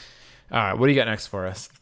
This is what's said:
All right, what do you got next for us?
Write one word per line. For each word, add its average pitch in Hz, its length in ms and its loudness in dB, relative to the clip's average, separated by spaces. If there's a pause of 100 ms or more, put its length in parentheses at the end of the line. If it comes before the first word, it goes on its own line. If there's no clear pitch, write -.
(520)
All 117 80 -2
right, 98 140 0
what 123 140 2
do 143 60 6
you 135 60 4
got 117 80 2
next 107 200 -4
for 95 180 -8
us? 92 240 -10 (120)